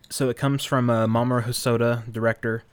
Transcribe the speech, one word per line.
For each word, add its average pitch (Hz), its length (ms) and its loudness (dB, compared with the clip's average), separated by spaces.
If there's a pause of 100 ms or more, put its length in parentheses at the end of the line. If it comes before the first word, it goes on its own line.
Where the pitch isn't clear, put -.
So 135 200 -2
it 120 80 -4
comes 139 280 0
from, 123 240 0
uh, 113 180 2
Mamoru 120 360 2
Hosoda, 117 680 0
director. 113 600 -2